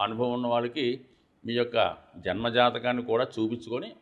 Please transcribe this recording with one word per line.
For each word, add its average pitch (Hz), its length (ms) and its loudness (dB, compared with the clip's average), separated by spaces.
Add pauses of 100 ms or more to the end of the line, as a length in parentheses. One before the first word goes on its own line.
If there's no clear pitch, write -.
అనుభవం 113 320 0
ఉన్న 123 140 -2
వాళ్ళకి 120 380 0 (600)
మీ 117 80 -4
యొక్క 120 240 0 (480)
జన్మ 104 240 -2
జాతకాన్ని 120 540 2
కూడా 117 200 2
చూపించుకొని, 120 680 -4 (120)